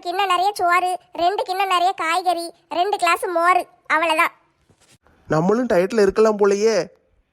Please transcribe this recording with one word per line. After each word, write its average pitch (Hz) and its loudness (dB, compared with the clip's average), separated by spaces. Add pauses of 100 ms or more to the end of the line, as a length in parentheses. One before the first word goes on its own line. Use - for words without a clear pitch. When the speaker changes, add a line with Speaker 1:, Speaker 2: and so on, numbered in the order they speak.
Speaker 1:
கிண்ணம் 370 -2
நிறைய 359 0 (100)
சோறு, 359 0 (320)
ரெண்டு 381 0
கிண்ணம் 381 -2
நிறைய 359 0 (100)
காய்கறி, 339 -2 (320)
ரெண்டு 403 -2
கிளாஸ் 349 0 (100)
மோர், 349 2 (340)
அவ்வளவுதான். 320 0 (960)
Speaker 2:
நம்மளும் 208 0
டயட்ல 196 2
இருக்கலாம் 214 2
போலயே. 208 2 (560)